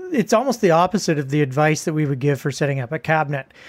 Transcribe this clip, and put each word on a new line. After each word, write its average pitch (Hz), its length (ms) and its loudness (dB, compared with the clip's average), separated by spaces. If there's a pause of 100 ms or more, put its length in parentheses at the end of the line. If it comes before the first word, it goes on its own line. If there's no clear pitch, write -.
(120)
it's 247 220 0
almost 240 260 0
the 185 120 4
opposite 175 480 2
of 135 100 -6
the 147 140 2
advice 151 400 0
that 165 100 -4
we 156 140 0
would 139 100 -2
give 139 240 0
for 147 80 -2
setting 139 300 -2
up 123 120 -8
a 156 60 -6
cabinet. 147 560 -2 (160)